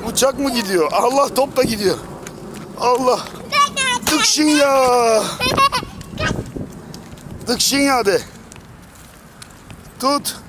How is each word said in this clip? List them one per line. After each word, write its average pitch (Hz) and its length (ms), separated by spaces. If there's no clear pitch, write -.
Uçak 247 300
mı 277 120
gidiyor? 190 420
Allah, 247 420
top 269 220
da 214 60
gidiyor. 202 340
Allah. 247 400
Dıkşın 302 340
ya. 254 800
Dıkşın 254 320
ya 269 280
de. 185 140
Tut. 277 360